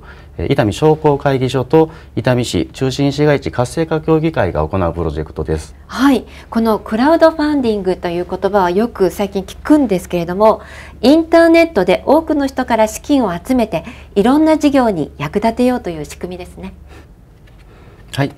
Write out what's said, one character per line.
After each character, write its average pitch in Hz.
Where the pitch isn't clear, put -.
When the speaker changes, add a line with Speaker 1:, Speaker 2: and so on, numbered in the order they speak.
Speaker 1:
え 85
ー、 139
伊 -
丹 107
商 156
工 151
会 135
議 127
所 127
と 160
伊 117
丹 123
市 -
中 131
心 143
市 147
街 147
地 147
活 123
性 160
化 156
協 160
議 160
会 107
が 76
行 95
う 85
プ 85
ロ 82
ジ 76
ェ 76
ク -
ト 78
で 78
す。 -
Speaker 2:
は 269
い。 214
こ 226
の 220
ク 214
ラ 285
ウ 330
ド 320
フ 320
ァ 302
ン 277
デ 226
ィ 208
ン 185
グ 180
と 185
い 170
う 180
言 190
葉 208
は 180
よ 208
く -
最 196
近 196
聞 -
く 302
ん 262
で 190
す 180
け 175
れ 170
ど 180
も、 214
イ 262
ン 330
タ 330
ー 330
ネ 330
ッ 330
ト 190
で 180
多 302
く 320
の 277
人 262
か 233
ら 220
資 -
金 269
を 175
集 254
め 233
て、 220
い 202
ろ 254
ん 311
な 311
事 294
業 254
に 156
役 151
立 226
て 247
よ 247
う 247
と 185
い 160
う 147
仕 -
組 180
み -
で 180
す 175
ね。 180
Speaker 1:
は 139
い。 139